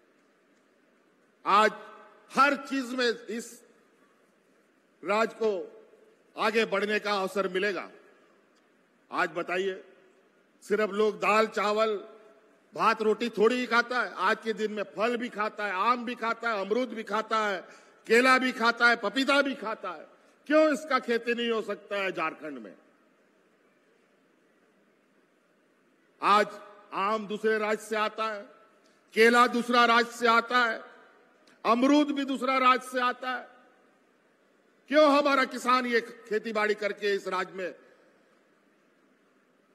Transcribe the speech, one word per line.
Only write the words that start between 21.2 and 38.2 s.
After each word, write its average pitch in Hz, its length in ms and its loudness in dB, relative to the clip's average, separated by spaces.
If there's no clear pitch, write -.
नहीं 233 160 -2
हो 226 120 -2
सकता 202 340 -8
है 190 160 -4
झारखंड 156 460 -8
में? 101 180 -16
आज 202 240 4
आम 202 340 -4
दूसरे 214 320 -2
राज्य 214 260 -4
से 220 120 -8
आता 214 360 -4
है, 202 100 -12
केला 233 320 6
दूसरा 240 380 2
राज्य 233 260 4
से 233 180 -2
आता 233 300 2
है, 226 240 0
अमरूद 277 440 4
भी 277 140 -4
दूसरा 262 340 -2
राज्य 254 340 4
से 254 80 -2
आता 247 300 -2
है। 240 180 -8
क्यों 294 300 6
हमारा 277 260 2
किसान 254 420 0
ये 240 140 0
खेती 214 520 -8
बाड़ी 208 220 0
करके 202 400 -4
इस 196 140 -6
राज्य 185 240 -4
में 175 220 -8